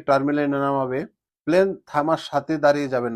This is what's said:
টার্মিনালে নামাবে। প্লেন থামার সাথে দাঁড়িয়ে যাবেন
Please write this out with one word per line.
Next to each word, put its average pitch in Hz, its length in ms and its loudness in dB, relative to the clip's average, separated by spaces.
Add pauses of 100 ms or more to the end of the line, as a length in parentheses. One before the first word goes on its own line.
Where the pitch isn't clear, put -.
টার্মিনালে 143 600 0
নামাবে। 135 340 -2 (460)
প্লেন 185 200 4 (220)
থামার 151 400 0
সাথে 147 280 -2
দাঁড়িয়ে 143 360 2
যাবেন 120 220 -2